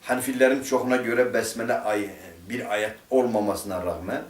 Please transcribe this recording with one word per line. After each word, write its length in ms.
Hanefilerin 600
çoğuna 320
göre 380
besmele 400
ay-, 360
bir 220
ayet 240
olmamasına 760
rağmen 440